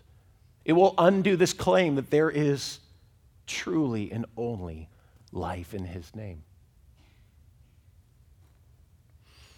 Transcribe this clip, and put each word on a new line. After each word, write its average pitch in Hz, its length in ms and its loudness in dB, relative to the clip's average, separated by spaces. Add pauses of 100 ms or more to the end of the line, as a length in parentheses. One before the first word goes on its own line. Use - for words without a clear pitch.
(640)
It 147 80 2
will 185 240 6
undo 190 380 4
this 170 180 2
claim 180 420 2
that 135 140 -4
there 151 220 2
is 143 480 -2 (640)
truly 127 680 -2
and 113 140 -6 (100)
only 92 540 -8 (420)
life 85 440 -8
in 95 100 -6
his 87 300 -14
name. 95 260 -14 (3250)